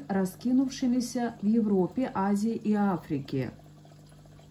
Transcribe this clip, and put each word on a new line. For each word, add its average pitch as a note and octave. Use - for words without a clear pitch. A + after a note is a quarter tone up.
раскинувшимися A#3+
в G3
Европе, G#3
Азии G3+
и -
Африке. D#3